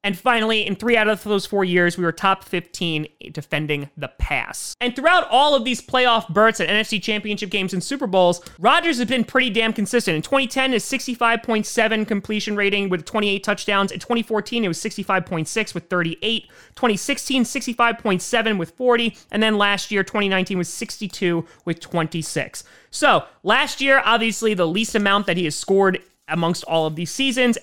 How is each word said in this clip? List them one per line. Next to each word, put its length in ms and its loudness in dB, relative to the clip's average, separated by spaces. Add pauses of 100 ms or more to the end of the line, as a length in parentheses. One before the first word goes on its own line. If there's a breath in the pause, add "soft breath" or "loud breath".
And 140 -2
finally, 480 2
in 100 -4
three 200 2
out 120 4
of 140 0
those 240 -2
four 180 0
years, 320 2
we 80 -2
were 80 0
top 320 0
fifteen 640 -6 (240)
defending 640 -4
the 120 -10
pass. 720 -6
And 140 -2
throughout 340 2
all 260 4
of 100 2
these 160 -2
playoff 480 2
berths 320 4
at 80 -2
N 80 2
F 120 0
C 120 -2
Championship 500 -4
games 220 -4
and 100 -4
Super 240 -4
Bowls, 420 4 (120)
Rodgers 380 4
has 100 -2
been 160 0
pretty 260 2
damn 220 0
consistent. 420 0
In 80 -2
twenty 240 0
ten, 240 -2
it 40 0
was 100 0
sixty-five 580 -2
point 240 0
seven 380 0
completion 500 -4
rating 360 0
with 140 -2
twenty-eight 380 -2
touchdowns. 480 0
In 80 -10
twenty 240 -2
fourteen, 420 -2
it 40 0
was 120 -4
sixty-five 460 -2
point 220 -4
six 260 -4
with 140 -8
thirty-eight. 600 -4 (260 soft breath)
Twenty 220 2
sixteen, 480 -2
sixty-five 540 -2
point 240 0
seven 360 0
with 140 -6
forty. 440 0 (140 loud breath)
And 100 -2
then 160 2
last 360 0
year, 100 2
twenty 260 0
nineteen, 300 0
was 100 -2
sixty-two 760 -4 (180 loud breath)
with 140 -4
twenty-six. 840 -6 (260 soft breath)
So 340 2 (200)
last 360 0
year, 240 4
obviously 500 2
the 120 2
least 300 -2
amount 300 2
that 100 0
he 80 0
has 100 -2
scored 480 2 (260)
amongst 360 -2
all 220 0
of 100 -4
these 140 -6
seasons, 520 0